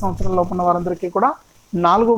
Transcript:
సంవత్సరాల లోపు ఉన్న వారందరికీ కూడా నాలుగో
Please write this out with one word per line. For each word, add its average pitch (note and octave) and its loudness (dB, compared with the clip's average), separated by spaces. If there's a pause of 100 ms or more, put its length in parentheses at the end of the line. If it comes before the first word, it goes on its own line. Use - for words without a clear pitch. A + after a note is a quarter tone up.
సంవత్సరాల F#3+ -2
లోపు F3+ -2
ఉన్న F3+ -2
వారందరికీ F3 -2
కూడా G#3+ 2 (560)
నాలుగో A3 4